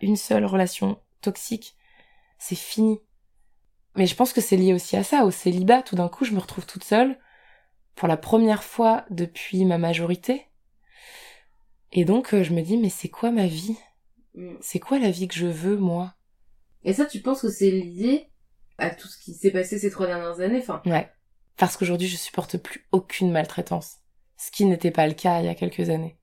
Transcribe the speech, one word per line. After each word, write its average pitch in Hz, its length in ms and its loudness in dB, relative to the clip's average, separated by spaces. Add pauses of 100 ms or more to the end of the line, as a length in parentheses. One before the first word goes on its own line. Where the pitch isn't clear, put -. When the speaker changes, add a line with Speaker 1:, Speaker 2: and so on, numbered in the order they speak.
Speaker 1:
une 202 140 2
seule 208 280 0
relation 190 540 0 (240)
toxique. - 540 -8 (640)
C'est - 180 -10
fini. 220 420 0 (960)
Mais 190 120 4
je 180 100 0
pense 254 180 2
que 240 80 2
c'est - 160 2
lié 185 160 6
aussi 180 220 -2
à 196 80 0
ça, 277 200 4
au 190 60 4
célibat. 185 520 4
Tout - 140 -6
d'un 175 120 0
coup, - 180 -6
je 220 60 -4
me 190 80 0
retrouve - 260 -10
toute - 180 -16
seule 254 340 2 (760)
pour 170 140 -2
la 160 100 2
première 220 460 2
fois 226 460 2
depuis 175 540 -2
ma 175 140 4
majorité. 170 680 -2 (1400)
Et 175 120 4
donc, 214 300 2
euh, 196 80 6
je 170 100 0
me 170 100 2
dis, 190 140 0
mais 220 140 2
c'est - 180 -8
quoi - 220 -2
ma 214 160 2
vie ? 180 300 -4 (580)
Speaker 2:
Mm. 180 260 -14
Speaker 1:
C'est - 200 -6
quoi 277 180 0
la 220 120 4
vie 180 180 -2
que 175 60 -10
je 175 120 -2
veux, 175 300 0
moi ? 180 380 -2 (680)
Speaker 2:
Et 190 100 2
ça, 285 100 2
tu 220 160 -6
penses 269 220 -2
que 214 80 0
c'est 196 200 2
lié 190 580 0 (500)
à 175 120 -2
tout - 160 -14
ce - 160 -20
qui 170 120 -16
s'est 196 180 0
passé 190 260 -2
ces 202 120 -2
trois 190 160 -2
dernières 170 340 -6
années ? 220 200 0
Enfin 185 260 -8
Speaker 1:
Ouais. 165 220 0 (500)
Parce - 180 2
qu'aujourd'hui, 175 320 -2
je 180 80 -6
supporte - 400 -8
plus - 360 -14
aucune 185 380 0
maltraitance. 160 680 -4 (400)
Ce - 120 -12
qui - 140 0
n'était 175 260 2
pas 160 160 2
le 151 60 0
cas 170 280 0
il 170 40 0
y 170 60 -2
a 170 40 -4
quelques 175 360 -4
années. 160 320 -4